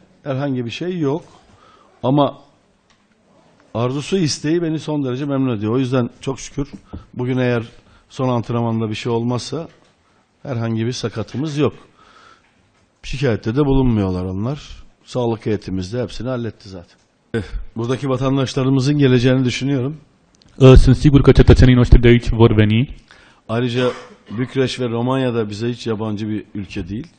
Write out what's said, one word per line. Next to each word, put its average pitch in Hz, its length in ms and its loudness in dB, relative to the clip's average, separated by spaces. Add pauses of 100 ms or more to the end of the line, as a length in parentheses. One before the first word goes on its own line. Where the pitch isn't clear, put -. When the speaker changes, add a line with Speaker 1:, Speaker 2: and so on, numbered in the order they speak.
(220)
Speaker 1:
herhangi 135 420 -4
bir 113 60 -8
şey 180 280 -8
yok. 151 260 -2 (760)
Ama 135 360 0 (1400)
arzusu, 131 420 -4
isteği 165 460 -2
beni 160 160 -4
son 147 260 -4
derece 127 200 -4
memnun 135 320 -2
ediyor. 107 160 -2
O 127 60 0
yüzden 127 320 -2 (100)
çok 135 200 -8
şükür - 280 -10 (460)
bugün 123 240 -4
eğer 123 240 0 (460)
son 131 200 -4
antrenmanda 117 640 -2
bir 104 40 -6
şey 120 180 -6
olmazsa 123 560 -4 (760)
herhangi 113 440 -4
bir 123 60 -4
sakatımız 127 680 -8
yok. 139 160 0 (1300)
Şikayette 117 540 -4
de 147 80 2
bulunmuyorlar 110 600 0
onlar. 104 360 -8 (440)
Sağlık 117 420 -4
heyetimiz 95 460 -6
de 123 100 -6
hepsini 117 260 -10
halletti 117 400 -8
zaten. 92 300 -20 (360)
Eh, 110 80 -4 (340)
buradaki 120 320 -6
vatandaşlarımızın 135 880 -2
geleceğini 127 460 4
düşünüyorum. 135 520 -4 (640)
Speaker 2:
Uh, 131 180 10
sunt 127 200 8
sigur 139 260 4
că 131 100 6
cetățenii 127 420 8
noștri 123 280 6
de 120 60 6
aici 120 240 4
vor 113 240 4
veni. 107 320 2 (600)
Speaker 1:
Ayrıca 123 420 -2 (480)
Bükreş 127 420 -2
ve 127 80 -4
Romanya 123 460 -2
da 110 160 -2
bize 107 180 -6
hiç 120 180 -8
yabancı 110 420 -6
bir 104 160 -6 (100)
ülke 95 340 -10
değil, 107 180 -10 (120)